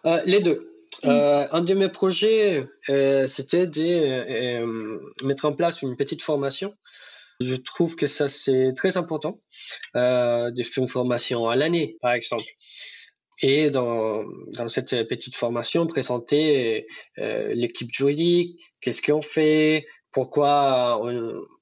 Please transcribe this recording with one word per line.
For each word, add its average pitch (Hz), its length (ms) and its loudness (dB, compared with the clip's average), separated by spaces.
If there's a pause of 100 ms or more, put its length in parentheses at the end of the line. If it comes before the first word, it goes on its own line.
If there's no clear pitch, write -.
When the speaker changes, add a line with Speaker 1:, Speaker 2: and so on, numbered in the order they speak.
Speaker 1:
Euh, 165 180 2
les 196 160 4
deux. 170 300 0 (320)
Speaker 2:
Mm. 131 60 2
Speaker 1:
Euh, 143 420 4
un 165 100 0
de 175 140 0
mes 196 140 2
projets, 190 760 2 (220)
euh, 135 380 4
c'était 165 400 0
de, 156 160 -4
euh, 127 800 0
euh, 110 360 -6 (220)
mettre 139 220 -2
en 151 80 2
place 135 300 -2
une 127 140 -6
petite 143 260 -4
formation. 143 500 -2 (680)
Je 127 160 -2
trouve 165 400 -2
que 151 100 0
ça, 143 220 -2
c'est 131 480 2
très 185 200 0
important, 160 440 -6 (560)
euh, 123 540 2
de 120 120 -6
faire 127 200 -4
une 127 60 0
formation 120 600 -2
à 120 80 2
l'année, 160 440 0
par 123 120 0
exemple. 117 320 -4 (960)
Et 143 280 4
dans, 117 520 0 (340)
dans 117 120 -6
cette 123 400 -2
petite 123 260 -8
formation, 120 540 0
présenter, 127 1000 0 (320)
euh, 110 360 -4
l'équipe 120 380 -4
juridique, 170 680 2 (200)
qu'est-ce - 220 -2
qu'on 147 200 2
fait, 156 640 4 (260)
pourquoi 135 920 2
on 120 400 -4 (200)